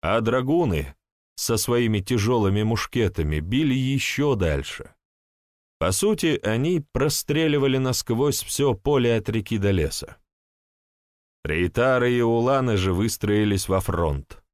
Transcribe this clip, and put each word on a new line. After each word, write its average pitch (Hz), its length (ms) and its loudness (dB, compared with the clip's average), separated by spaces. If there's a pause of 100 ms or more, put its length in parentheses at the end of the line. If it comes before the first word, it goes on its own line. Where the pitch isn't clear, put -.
А 101 200 0
драгуны 117 720 0 (400)
со - 220 -2
своими 113 440 2
тяжёлыми 107 640 2
мушкетами 101 760 0
били 127 340 0
ещё 135 600 0
дальше. 78 600 -4 (840)
По 90 140 0
сути, 196 500 0
они 143 400 -2 (100)
простреливали 147 840 0
насквозь 131 640 -2
всё 139 320 0
поле 120 400 2
от 107 140 -2
реки 110 300 -2
до 101 120 0
леса. 80 460 -2 (1300)
Рейтары 120 680 2
и 120 80 2
уланы 117 560 2
же 95 160 0
выстроились 104 760 0
во 92 120 2
фронт. 82 640 -4 (120)